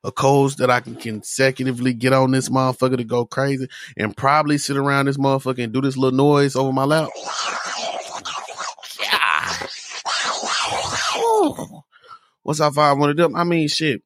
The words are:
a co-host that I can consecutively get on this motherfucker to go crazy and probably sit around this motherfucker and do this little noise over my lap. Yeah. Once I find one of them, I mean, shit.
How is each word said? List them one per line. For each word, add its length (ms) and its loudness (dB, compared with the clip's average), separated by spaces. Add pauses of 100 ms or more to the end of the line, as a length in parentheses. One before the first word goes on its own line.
a 80 -6
co-host 480 4
that 100 2
I 100 4
can 160 -10
consecutively 960 -2
get 200 2
on 180 4
this 180 0
motherfucker 480 2
to 60 -2
go 220 -2
crazy 420 -4 (300)
and 180 -2
probably 420 2
sit 200 -2
around 280 2
this 120 0
motherfucker 460 0
and 100 -6
do 80 0
this 160 0
little 200 2
noise 380 4
over 160 0
my 140 2
lap. 240 2 (1900)
Yeah. 680 -2 (2750)
Once 160 -4
I 100 4
find 300 4
one 100 4
of 80 0
them, 180 4
I 80 0
mean, 240 2
shit. 380 -2